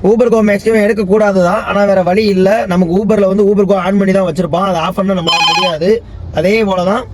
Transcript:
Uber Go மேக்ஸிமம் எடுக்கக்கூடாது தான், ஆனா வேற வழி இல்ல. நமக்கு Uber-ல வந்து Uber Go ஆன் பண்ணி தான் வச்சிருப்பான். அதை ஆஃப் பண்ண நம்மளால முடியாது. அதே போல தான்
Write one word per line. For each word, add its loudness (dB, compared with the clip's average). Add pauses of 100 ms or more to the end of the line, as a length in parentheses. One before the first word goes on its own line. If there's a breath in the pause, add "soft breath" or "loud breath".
Uber 2
Go 2
மேக்ஸிமம் 2
எடுக்கக்கூடாது 2
தான், 0
ஆனா 0
வேற 2
வழி 0
இல்ல. 2
நமக்கு 0
Uber-ல 2
வந்து 2
Uber 2
Go 2
ஆன் -2
பண்ணி 2
தான் 0
வச்சிருப்பான். -2
அதை -2
ஆஃப் -4
பண்ண -2
நம்மளால -2
முடியாது. -2 (300 loud breath)
அதே 0
போல -2
தான் -2